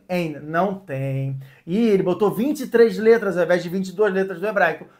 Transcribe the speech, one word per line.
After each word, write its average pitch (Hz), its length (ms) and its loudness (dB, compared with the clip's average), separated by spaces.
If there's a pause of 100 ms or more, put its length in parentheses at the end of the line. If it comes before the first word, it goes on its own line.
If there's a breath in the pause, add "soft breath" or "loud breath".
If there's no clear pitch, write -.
N, 165 340 -6
não 170 340 -2
tem. 135 640 -6 (260 loud breath)
E 214 220 0
ele 196 160 4
botou 180 260 0
vinte 262 300 -2
e 254 80 -8
três 226 320 4
letras 220 360 4
ao 175 100 2
invés 180 180 2
de 175 60 -8
vinte 190 180 -4
e 180 60 -12
duas 202 200 2
letras 190 260 -2
do 190 60 -6
hebraico. 190 400 0 (140 soft breath)